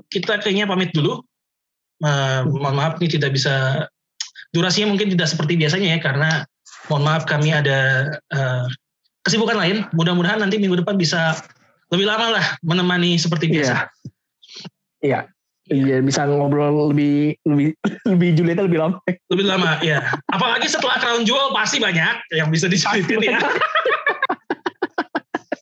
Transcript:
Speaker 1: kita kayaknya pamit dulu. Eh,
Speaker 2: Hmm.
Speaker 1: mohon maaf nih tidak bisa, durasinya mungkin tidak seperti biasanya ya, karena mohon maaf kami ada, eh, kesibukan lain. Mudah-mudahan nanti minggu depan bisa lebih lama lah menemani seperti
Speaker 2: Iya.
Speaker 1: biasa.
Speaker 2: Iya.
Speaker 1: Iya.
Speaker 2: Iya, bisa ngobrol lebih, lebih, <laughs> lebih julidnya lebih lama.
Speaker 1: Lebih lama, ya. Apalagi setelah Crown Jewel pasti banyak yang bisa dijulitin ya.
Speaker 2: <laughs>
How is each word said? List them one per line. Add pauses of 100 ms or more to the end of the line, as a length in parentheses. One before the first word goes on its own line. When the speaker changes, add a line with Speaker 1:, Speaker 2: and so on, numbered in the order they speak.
Speaker 1:
kita
kayaknya
pamit
dulu. (800)
Eh, (320)
Speaker 2:
Hmm.
Speaker 1:
mohon
maaf
nih
tidak
bisa, (640)
durasinya
mungkin
tidak
seperti
biasanya
ya,
karena (600)
mohon
maaf
kami
ada, (160)
eh, (580)
kesibukan
lain.
Mudah-mudahan
nanti
minggu
depan
bisa (480)
lebih
lama
lah (160)
menemani
seperti
Speaker 2:
Iya.
Speaker 1:
biasa. (1200)
Speaker 2:
Iya.
Speaker 1:
Iya. (500)
Speaker 2:
Iya,
bisa
ngobrol
lebih,
lebih, (120)
<laughs>
lebih
julidnya
lebih
lama. (320)
Speaker 1:
Lebih
lama,
ya. (240)
Apalagi
setelah
Crown
Jewel
pasti
banyak
yang
bisa
dijulitin
ya.
Speaker 2:
<laughs> (2000)